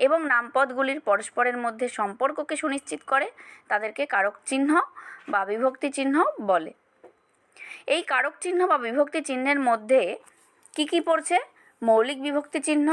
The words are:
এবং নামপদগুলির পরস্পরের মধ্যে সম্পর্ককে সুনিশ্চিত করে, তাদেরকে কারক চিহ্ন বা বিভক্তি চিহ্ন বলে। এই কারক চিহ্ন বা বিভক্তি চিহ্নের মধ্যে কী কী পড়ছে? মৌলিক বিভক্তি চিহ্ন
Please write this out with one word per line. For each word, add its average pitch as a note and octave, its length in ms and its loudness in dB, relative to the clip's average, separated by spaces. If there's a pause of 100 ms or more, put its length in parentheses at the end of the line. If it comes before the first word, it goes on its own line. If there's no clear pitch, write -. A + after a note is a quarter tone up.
এবং D#4 120 4 (140)
নামপদগুলির C4 760 0
পরস্পরের A#3+ 560 0
মধ্যে A#3 220 -4 (120)
সম্পর্ককে C4+ 640 -2
সুনিশ্চিত C#4+ 380 -6 (120)
করে, C#4 140 2 (440)
তাদেরকে G#3+ 320 -2 (120)
কারক G3+ 220 0 (120)
চিহ্ন C#4 220 2 (640)
বা G3+ 80 2 (100)
বিভক্তি B3+ 460 -2
চিহ্ন C4+ 200 0 (340)
বলে। E3 220 2 (1200)
এই E4+ 160 0
কারক C#4 320 0
চিহ্ন F4 180 0 (100)
বা D4+ 60 4 (100)
বিভক্তি C#4+ 420 0
চিহ্নের C4+ 300 0 (100)
মধ্যে A3+ 320 4 (760)
কী D4+ 160 0
কী E4+ 180 2
পড়ছে? D#4+ 280 2 (460)
মৌলিক A3+ 440 2
বিভক্তি D4 320 -2 (100)
চিহ্ন D4 240 2